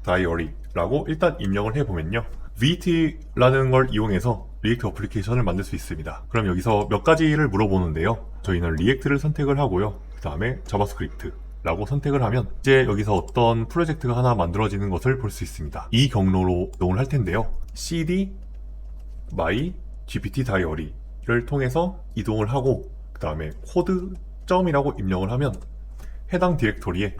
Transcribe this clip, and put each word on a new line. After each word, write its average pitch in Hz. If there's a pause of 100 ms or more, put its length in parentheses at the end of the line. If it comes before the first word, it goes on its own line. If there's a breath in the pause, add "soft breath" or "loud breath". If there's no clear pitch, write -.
diary라고 90
일단 156
입력을 104
해보면요. 101 (320 loud breath)
vite라는 135
걸 131
이용해서 104 (140)
리액트 117
어플리케이션을 104
만들 95
수 -
있습니다. 78
그럼 113
여기서 101
몇 104
가지를 156
물어보는데요. 95 (160)
저희는 85
리액트를 135
선택을 143
하고요. 104 (140)
그 -
다음에 101
자바스크립트라고 -
선택을 139
하면 117 (120)
이제 135
여기서 104
어떤 117
프로젝트가 156
하나 123
만들어지는 98
것을 127
볼 107
수 -
있습니다. -
이 127
경로로 92
이동을 92
할 135
텐데요. 110 (220)
씨디 175 (1000)
my 110 (320)
지피티 -
다이어리를 95
통해서 143 (140)
이동을 107
하고 131 (220)
그 -
다음에 92 (160)
코드 185 (340)
점이라고 151
입력을 95
하면 127 (800 loud breath)
해당 175
디렉토리에 101